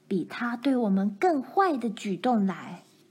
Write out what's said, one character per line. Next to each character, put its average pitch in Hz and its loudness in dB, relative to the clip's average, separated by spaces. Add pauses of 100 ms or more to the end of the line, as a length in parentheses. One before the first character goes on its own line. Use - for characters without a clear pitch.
比 190 -2
他 240 -6
对 262 2
我 233 2
们 196 2
更 294 2
坏 370 2
的 233 -4
举 196 -4
动 233 2
来。” - -6 (280)